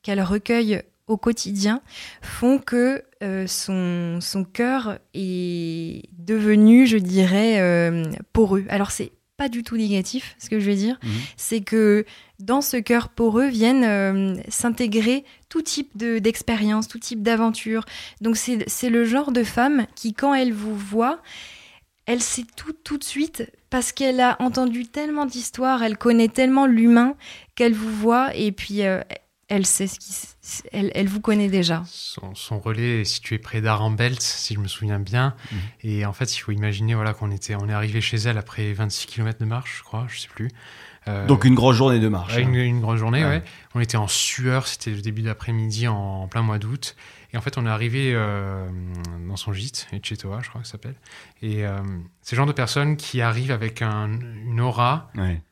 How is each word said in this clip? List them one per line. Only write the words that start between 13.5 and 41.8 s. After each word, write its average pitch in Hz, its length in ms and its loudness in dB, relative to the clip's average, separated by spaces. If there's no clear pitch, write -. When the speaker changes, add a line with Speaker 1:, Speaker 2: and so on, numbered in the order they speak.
Speaker 1:
euh, 196 500 2
s'intégrer 233 760 0
tout 320 140 -2
type - 340 -6
de, 226 220 -2
d'expériences, 220 680 0
tout 233 100 -14
type 226 240 -8
d'aventures. 220 640 0
Donc, 220 160 0
c'est, 233 320 -2
c'est 247 220 -2
le 233 140 4
genre 269 280 0
de 233 120 2
femme 247 500 2
qui, 220 200 -6
quand 277 200 2
elle 262 180 2
vous 208 240 -6
voit, 226 440 0
elle 240 160 0
sait 240 220 -4
tout, 311 160 -12
tout 294 140 -6
de 285 60 -8
suite, - 460 -6
parce 254 220 -2
qu'elle 254 280 0
a 247 200 4
entendu 247 460 0
tellement 294 400 -4
d'histoires, 247 560 -2
elle 220 160 -2
connaît 233 300 4
tellement 262 380 4
l'humain 233 480 6
qu'elle 233 200 4
vous 220 200 -4
voit, 233 400 2
et 214 160 0
puis, 202 320 -4
euh, 190 180 0
elle 196 160 2
sait - 200 0
ce - 120 -8
qui - 140 -18
s-, - 500 -14
elle, 202 220 0
elle 196 140 2
vous 202 120 -2
connaît 208 280 2
déjà. 175 380 2
Speaker 3:
Son, - 480 -14
son - 240 -8
relais 113 420 -2
est 101 40 0
situé - 340 -4
près - 240 -6
d'Arambelt, 110 600 0
si - 320 -4
je 104 60 -2
me 98 80 -4
souviens 104 320 -4
bien. 120 340 0
Speaker 2:
Mhm. 101 60 -6
Speaker 3:
Et 104 220 -2
en 101 80 -4
fait, - 220 -4
il - 40 -6
faut 113 120 -6
imaginer, 107 420 0
voilà, 107 200 -2
qu'on 104 160 -6
était, 101 260 -6
on 101 120 -4
est 107 40 -2
arrivé 107 280 -2
chez 113 180 -2
elle 110 200 -2
après 104 340 -6
vingt-six 104 340 -4
kilomètres 113 340 -4
de 113 60 -2
marche, 117 320 -6
je - 60 -14
crois, 113 240 -6
je - 120 -12
sais - 140 -14
plus. - 140 -6
Euh, 101 200 -4
Speaker 2:
Donc 127 200 4
une 127 80 10
grosse 123 220 6
journée 127 240 4